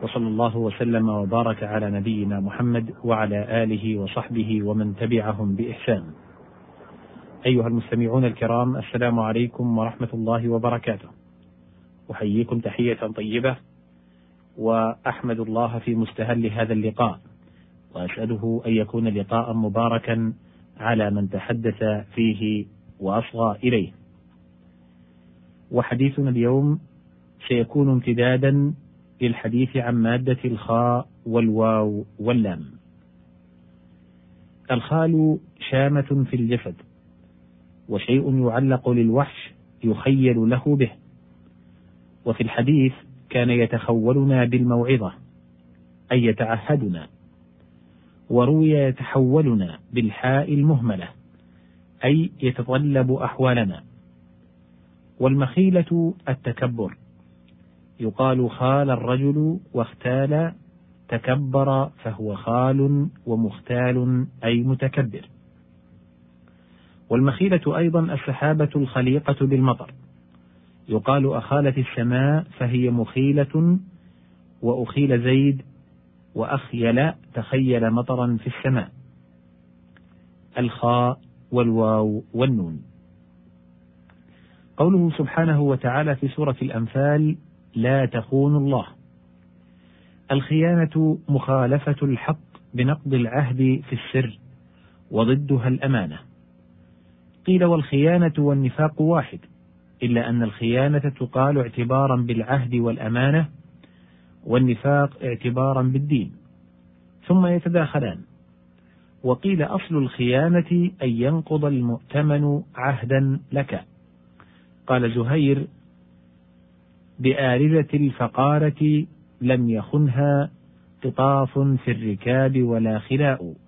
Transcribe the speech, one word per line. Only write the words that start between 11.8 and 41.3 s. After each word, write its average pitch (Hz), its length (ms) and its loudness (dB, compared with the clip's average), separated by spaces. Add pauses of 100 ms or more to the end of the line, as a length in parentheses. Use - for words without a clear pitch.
أحييكم 117 480 -2
تحية 113 560 -4
طيبة، 117 400 -4 (1000)
وأحمد 113 840 -2
الله 117 400 -4
في 117 160 -4
مستهل 113 500 -2
هذا 113 280 -4
اللقاء، 107 460 -2 (760)
وأسأله 110 680 -6
أن 113 60 -2
يكون 110 360 0
لقاء 113 460 -4
مباركا 113 800 -2 (460)
على 110 320 0
من 101 180 -2
تحدث 113 540 -4 (320)
فيه 107 500 -2 (340)
وأصغى 107 640 -2
إليه. 113 280 0 (1800)
وحديثنا 131 580 0
اليوم 131 500 2 (680)
سيكون 131 420 0
امتدادا 127 840 2 (480)
للحديث 120 560 -2
عن 123 180 0
مادة 123 500 0
الخاء 120 600 0 (180)
والواو 110 800 0 (140)
واللام. 104 440 -2 (2000)
الخال 156 680 0 (320)
شامة 139 600 0
في 135 60 -4
الجسد، 117 400 -2 (1120)
وشيء 131 580 0
يعلق 127 420 2
للوحش 120 640 0 (300)
يخيل 120 680 2
له 127 260 2
به، 131 160 2 (1300)